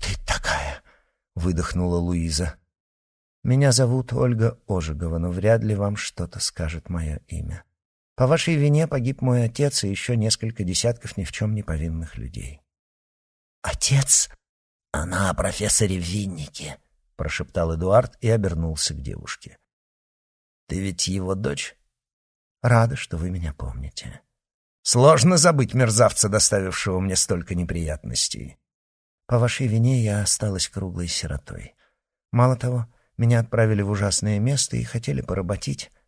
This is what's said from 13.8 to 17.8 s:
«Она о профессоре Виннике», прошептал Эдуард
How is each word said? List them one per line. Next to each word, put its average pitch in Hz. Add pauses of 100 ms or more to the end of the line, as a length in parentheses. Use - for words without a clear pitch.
«Она 90
о 85
профессоре 95
Виннике», 85 (380)
прошептал 82
Эдуард 95